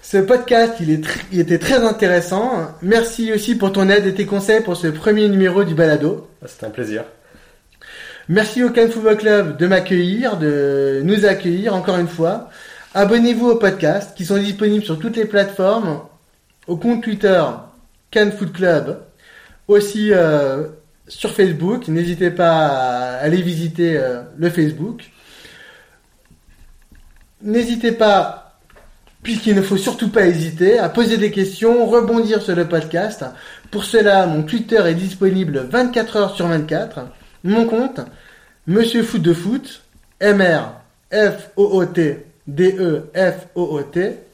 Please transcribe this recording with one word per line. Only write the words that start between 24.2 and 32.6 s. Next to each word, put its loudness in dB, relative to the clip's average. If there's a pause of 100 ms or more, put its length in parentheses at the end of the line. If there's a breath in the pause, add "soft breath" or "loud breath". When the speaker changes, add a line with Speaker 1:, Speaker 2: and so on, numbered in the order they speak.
Speaker 1:
le -2
Facebook. -4 (2250 loud breath)
N'hésitez 0
pas, 0 (680)
puisqu'il 0
ne 2
faut 0
surtout -4
pas 2
hésiter, 2
à 0
poser 0
des 0
questions, 0
rebondir 2
sur -2
le 0